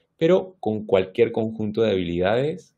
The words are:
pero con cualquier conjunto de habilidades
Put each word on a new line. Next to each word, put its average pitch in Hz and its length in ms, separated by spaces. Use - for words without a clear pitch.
pero 180 420
con 107 260
cualquier 98 460
conjunto 110 500
de 110 100
habilidades 95 880